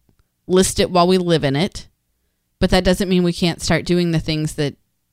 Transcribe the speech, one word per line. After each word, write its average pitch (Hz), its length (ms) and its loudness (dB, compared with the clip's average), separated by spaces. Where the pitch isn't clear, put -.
list 185 340 2
it 196 100 0
while 175 160 4
we 185 120 2
live 170 260 0
in 135 100 -2
it, 160 320 -4
but 185 120 0
that 185 140 2
doesn't 185 240 0
mean 180 140 2
we 175 100 0
can't 170 300 -2
start - 220 0
doing 175 260 0
the 160 100 0
things 156 340 -4
that, 143 220 -6